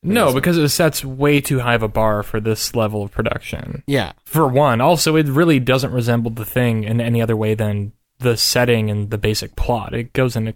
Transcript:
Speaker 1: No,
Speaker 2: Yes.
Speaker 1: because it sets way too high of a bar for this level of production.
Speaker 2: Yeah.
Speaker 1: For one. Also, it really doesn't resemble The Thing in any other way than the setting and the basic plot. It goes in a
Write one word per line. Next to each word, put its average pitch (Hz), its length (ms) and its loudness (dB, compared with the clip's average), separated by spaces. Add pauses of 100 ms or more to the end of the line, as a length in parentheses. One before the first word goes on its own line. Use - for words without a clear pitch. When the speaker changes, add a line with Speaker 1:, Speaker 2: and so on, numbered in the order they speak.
Speaker 1:
No, 202 260 0
Speaker 2:
Yes. 131 100 2
Speaker 1:
because 170 200 2
it 151 120 2
sets 156 360 0
way 139 360 2
too 135 180 -2
high 120 160 0
of 113 80 2
a 107 60 -2
bar 107 340 0
for 110 160 -6
this 110 380 -4
level 107 260 -2
of 101 80 -8
production. - 760 -6
Speaker 2:
Yeah. 127 240 -2 (120)
Speaker 1:
For 151 220 0
one. 127 340 4
Also, 156 360 2
it 156 100 4
really 147 320 4
doesn't 127 320 0
resemble 117 400 0
The 113 140 -8
Thing 113 400 0
in 117 160 0
any 117 200 0
other 113 160 0
way 110 180 0
than 104 360 -2 (300)
the 120 160 2
setting 117 540 2
and 104 200 -2
the 107 80 -4
basic - 380 -4
plot. 120 380 -2
It 117 180 -8
goes 127 240 0
in 110 100 -2
a 110 100 -6